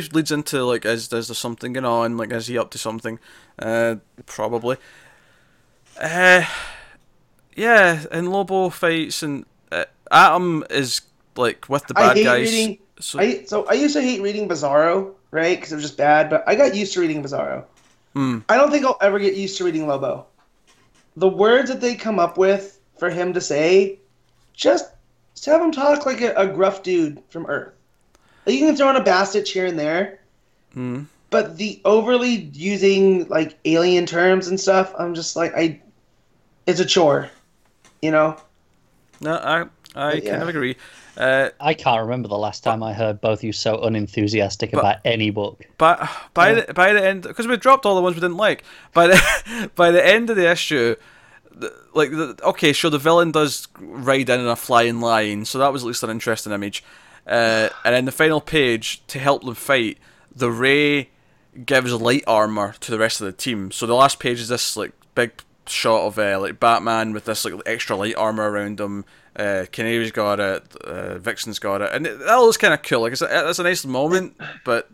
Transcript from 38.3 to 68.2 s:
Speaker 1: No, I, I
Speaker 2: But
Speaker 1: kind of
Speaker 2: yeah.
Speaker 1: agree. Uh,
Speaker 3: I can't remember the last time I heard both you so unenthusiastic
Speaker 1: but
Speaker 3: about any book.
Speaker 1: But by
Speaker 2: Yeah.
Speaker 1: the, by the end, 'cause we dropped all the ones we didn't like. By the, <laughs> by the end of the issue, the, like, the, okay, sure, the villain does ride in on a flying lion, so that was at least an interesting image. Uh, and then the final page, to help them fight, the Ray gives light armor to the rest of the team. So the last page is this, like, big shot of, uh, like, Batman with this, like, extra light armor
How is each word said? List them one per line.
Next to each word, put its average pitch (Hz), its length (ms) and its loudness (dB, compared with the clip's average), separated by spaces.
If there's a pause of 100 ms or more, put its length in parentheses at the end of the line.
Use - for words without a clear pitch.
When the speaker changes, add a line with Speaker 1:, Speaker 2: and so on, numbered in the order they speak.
Speaker 1:
No, 156 160 -4
I, 160 260 -2
I - 40 -6 (500)
Speaker 2:
But 160 100 -6
Speaker 1:
kind - 160 -4
of - 20 -6
Speaker 2:
yeah. 165 60 -6
Speaker 1:
agree. 131 280 -4 (400)
Uh, 135 320 0 (100)
Speaker 3:
I 151 140 0
can't 120 280 0
remember 117 260 -6
the 101 100 -4
last 104 260 -6
time 113 200 -2
I 110 100 -6
heard 107 280 -4
both 110 220 -2
you 110 100 -6
so 110 280 -2
unenthusiastic 107 880 -2
Speaker 1:
but 139 80 0
Speaker 3:
about 104 260 2
any 110 240 0
book. 101 360 -8 (120)
Speaker 1:
But 160 320 2 (240)
by 175 160 6
Speaker 2:
Yeah. 226 180 4
Speaker 1:
the, 165 60 -12
by 185 200 4
the 202 120 4
end, 190 180 0 (120)
'cause 226 120 -4
we 247 100 0
dropped 262 280 4
all 202 100 4
the 180 60 2
ones 180 140 0
we 165 60 -6
didn't 175 160 -2
like. 202 260 0 (300)
By 170 140 6
the, 202 640 2
<laughs> - 40 -20
by 175 160 6
the 175 140 6
end 226 240 4
of 226 60 0
the 175 140 4
issue, 127 460 0 (560)
the, - 220 -12 (200)
like, 147 180 2
the, 156 320 -6
okay, 165 300 2
sure, 165 180 0
the 151 60 0
villain 165 340 4
does 151 360 -2 (120)
ride 131 500 -2
in 123 120 2
on 123 60 -2
a 117 100 0
flying 117 420 2
lion, 107 460 0
so - 140 -8
that 139 120 2
was 131 120 -6
at 117 40 -8
least 120 160 -6
an 113 60 -6
interesting 110 420 -4
image. 101 320 -8 (420)
Uh, 110 440 0 (160)
and 120 100 4
then 127 100 2
the 135 60 -4
final 156 300 2
page, 123 680 -2
to 135 120 -12
help 139 260 0
them 120 100 -8
fight, 123 420 -2 (380)
the 123 160 -2
Ray 139 580 0 (560)
gives 127 280 0
light 120 340 0
armor 107 540 0
to - 100 -8
the 107 80 -4
rest 110 220 0
of 104 40 -8
the 95 60 -8
team. 101 400 -8
So - 140 -8
the 117 100 0
last 135 240 4
page 120 220 -4
is 113 80 -12
this, - 260 -4
like, 104 160 -8 (240)
big 120 160 0 (340)
shot - 400 0
of, 104 140 -4
uh, 101 220 0
like, 98 180 -8
Batman 113 540 0
with 107 100 -8
this, 110 220 -6
like, 101 80 -6 (120)
extra 113 300 -4
light 104 220 -4
armor 107 340 -2